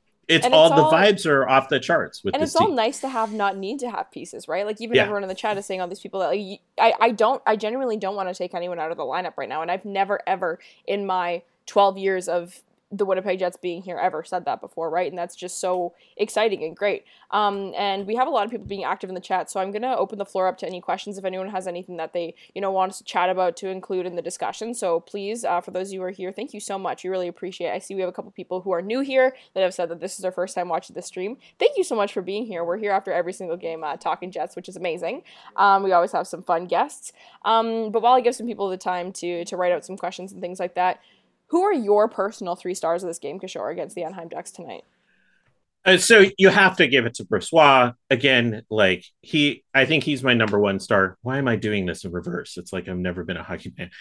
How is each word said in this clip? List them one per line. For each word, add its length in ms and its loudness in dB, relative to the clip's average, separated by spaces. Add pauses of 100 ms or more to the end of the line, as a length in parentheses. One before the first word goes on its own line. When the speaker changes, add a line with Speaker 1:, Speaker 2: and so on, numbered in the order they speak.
(300)
Speaker 1:
it's 160 4
Speaker 2:
And 100 4
Speaker 1:
all, 120 10
Speaker 2:
it's 100 6
Speaker 1:
the 60 8
Speaker 2:
all, 100 6
Speaker 1:
vibes 320 4
are 240 4
off 180 6
the 140 0
charts 420 -2
with 100 -2
Speaker 2:
and 80 0
Speaker 1:
this 100 -2
Speaker 2:
it's 40 -6
all 120 4
Speaker 1:
team. 100 0
Speaker 2:
nice 240 -2
to 80 -6
have 240 -4
not 240 -2
need 220 -8
to 120 -6
have 180 -8
pieces, 380 -14
right? 180 -4
Like, 140 -8
even 160 -4
Speaker 1:
Yeah. 60 8
Speaker 2:
everyone 220 -2
in 60 -8
the 60 -6
chat 220 -2
is 80 -8
saying 160 -6
all 80 -6
these 100 -12
people 220 -8
that, 60 0
like, 120 0
y-, 200 -10 (200)
I, 140 6 (140)
I 40 4
don't, 340 2
I 120 4
genuinely 400 -2
don't 180 -6
wanna 180 -4
take 200 -8
anyone 260 -6
out 100 -4
of 60 -4
the 80 -6
lineup 320 -4
right 140 -6
now. 140 -4
And 60 -4
I've 140 -2
never, 420 0
ever 340 -2 (280)
in 180 -2
my 360 -2 (240)
twelve 320 4
years 320 -2
of 320 -4 (300)
the 120 -2
Winnipeg 360 0
Jets 180 -2
being 240 -6
here 160 -10
ever 260 -2
said 220 -6
that 160 -4
before, 280 -6
right? 220 -2
And 60 -10
that's 180 -8
just 240 -12
so 360 -2 (200)
exciting 480 0
and 140 -8
great. 260 -2 (280)
Um, 440 0
and 300 -2
we 100 -4
have 120 2
a 40 -4
lot 140 0
of 60 -10
people 160 -10
being 180 -8
active 240 -6
in 60 -10
the 40 -8
chat, 300 -4
so 100 -6
I'm 120 -4
gonna 260 -2
open 220 -2
the 60 -4
floor 220 0
up 120 -2
to 80 -8
any 120 -10
questions 380 -6
if 80 -12
anyone 240 -6
has 180 -6
anything 300 -10
that 160 -10
they, 220 -6 (180)
you 80 -8
know, 100 -2
want 200 0
us 80 -14
to 40 -20
chat 260 0
about, 280 0
to 120 -8
include 360 -4
in 100 -8
the 60 -6
discussion. 520 -8
So 260 0
please, 440 -8
uh, 180 0
for 100 -16
those 180 -6
of 40 -12
you 80 -8
who 40 -6
are 60 -6
here, 200 -8
thank 220 -10
you 60 -12
so 180 -8
much. 260 -6
We 60 -6
really 180 -2
appreciate 420 -8
it. 40 -2
I 60 -4
see 160 -12
we 60 -2
have 80 -2
a 40 -10
couple 180 -12
people 300 -8
who 100 -4
are 120 0
new 180 -2
here 340 2 (200)
that 60 0
have 120 2
said 160 -4
that 100 -8
this 140 -8
is 60 -12
their 120 -4
first 240 -4
time 140 -4
watching 240 -6
the 80 -10
stream. 360 -8 (220)
Thank 180 2
you 60 2
so 120 -2
much 180 0
for 80 -4
being 240 -6
here. 180 -6
We're 140 -2
here 140 -2
after 200 0
every 220 0
single 240 -6
game, 260 -8
uh, 140 -6
talking 340 -6
Jets, 240 -8
which 140 -12
is 80 -16
amazing. 460 -6 (340)
Um, 240 6
we 100 2
always 200 4
have 160 -2
some 160 -12
fun 220 0
guests. 460 -4 (320)
Um, 480 0
but 120 0
while 100 6
I 80 6
give 140 2
some 120 -8
people 220 -4
the 80 -4
time 360 -4
to, 320 -6
to 120 -8
write 160 2
out 100 -2
some 140 -12
questions 340 -8
and 80 -16
things 200 -8
like 160 -6
that, 260 0 (480)
who 120 2
are 120 2
your 360 4
personal 460 -4
three 180 -8
stars 300 -2
of 40 -6
this 120 -8
game, 200 -10
Kishore, 320 -8
against 220 -8
the 100 -8
Anaheim 260 -10
Ducks 200 -12
tonight? 340 -16 (1040)
Speaker 1:
Uh, 120 10
so 280 10 (140)
you 100 10
have 280 6
to 100 6
give 180 4
it 80 -2
to 100 -12
Brossoit. 720 6 (160)
Again, 640 4
like, 340 4 (160)
he, 500 0
I 140 6
think 180 2
he's 200 -2
my 100 4
number 260 2
one 200 2
star. 420 2
Why 160 -4
am 100 0
I 80 2
doing 300 -2
this 180 -6
in 80 -10
reverse? 460 -8
It's 160 -12
like 160 -8
I've 80 -6
never 260 -4
been 140 -6
a 60 -10
hockey 260 -10
fan. 320 -12